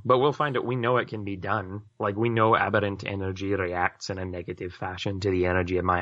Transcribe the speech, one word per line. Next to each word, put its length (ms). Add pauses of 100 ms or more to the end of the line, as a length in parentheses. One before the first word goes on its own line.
but 140
we'll 140
find 220
it. 80
We 120
know 220
it 100
can 160
be 120
done. 460 (160)
Like, 180
we 140
know 260
aberrant 520
energy 480
reacts 560
in 80
a 60
negative 480
fashion 480
to 100
the 160
energy 320
of 60
my 160